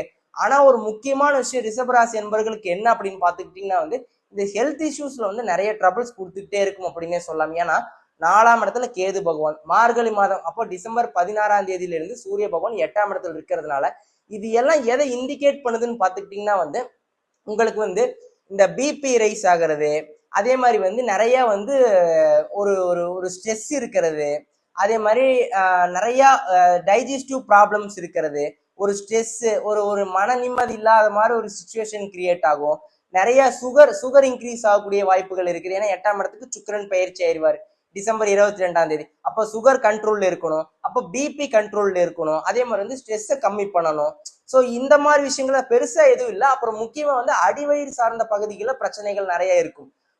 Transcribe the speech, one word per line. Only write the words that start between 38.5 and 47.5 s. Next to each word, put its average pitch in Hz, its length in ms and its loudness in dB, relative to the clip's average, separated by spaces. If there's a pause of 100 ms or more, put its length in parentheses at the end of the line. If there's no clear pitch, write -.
ரெண்டாம் 170 260 0
தேதி. 151 140 -4 (220)
அப்போ - 240 -4
சுகர் 226 340 2
கண்ட்ரோல்ல 214 460 0
இருக்கணும், 160 340 -4 (220)
அப்போ 190 140 -4 (100)
பி 247 140 -4 (100)
பி 285 100 -6 (120)
கண்ட்ரோல்ல 208 480 0
இருக்கணும், 156 440 -2
அதே 220 200 0
மாதிரி 202 160 -4
வந்து - 160 -10
ஸ்ட்ரெஸ்ஸை 214 440 -6
கம்மி 202 300 -2
பண்ணணும். 165 400 0 (380)
So 262 60 4 (200)
இந்த 269 160 4 (100)
மாதிரி 294 220 4
விஷயங்கள 269 320 -2 (100)
பெருசா 277 340 2 (120)
எதுவும் 233 200 -6
இல்ல. 196 100 -2 (100)
அப்புறம் 226 260 -4
முக்கியமா 285 380 -4
வந்து 262 160 -2 (100)
அடிவயிறு 285 540 0